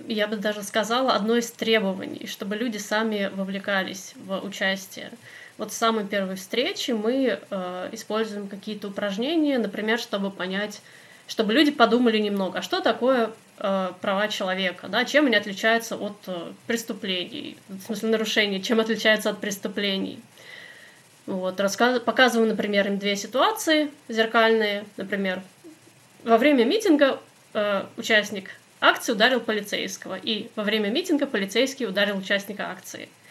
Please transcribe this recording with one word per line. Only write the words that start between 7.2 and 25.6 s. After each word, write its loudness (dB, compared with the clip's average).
э, -6
используем -4
какие-то -10
упражнения, 0
например, 0
чтобы -4
понять, -6
чтобы 0
люди 6
подумали 4
немного, 0
а -6
что -2
такое, 2
э, 0
права 0
человека, -2
да, 0
чем 4
они 4
отличаются 0
от, -8
э, -8
преступлений, -6
в -14
смысле -6
нарушений, 2
чем 2
отличаются 2
от -6
преступлений. -4
Вот, -4
раска-, 2
показываем, 4
например, 2
им 0
две 0
ситуации 2
зеркальные. 4
Например, -4